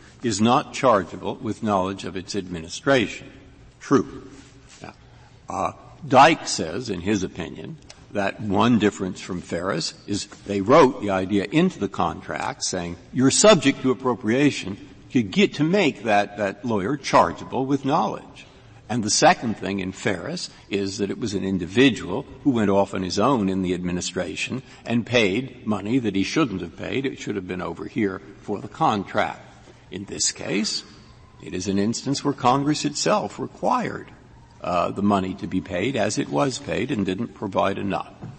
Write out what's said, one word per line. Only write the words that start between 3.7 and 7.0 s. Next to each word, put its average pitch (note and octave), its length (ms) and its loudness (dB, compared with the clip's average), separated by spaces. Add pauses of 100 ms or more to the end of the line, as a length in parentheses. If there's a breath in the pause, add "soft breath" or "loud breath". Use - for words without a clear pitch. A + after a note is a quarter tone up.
True. - 480 0 (540)
Now, E2 120 -16 (540 soft breath)
uh, F2+ 240 -4 (360)
Dyke C#3 400 8
says, G2 420 -4
in F2+ 120 -4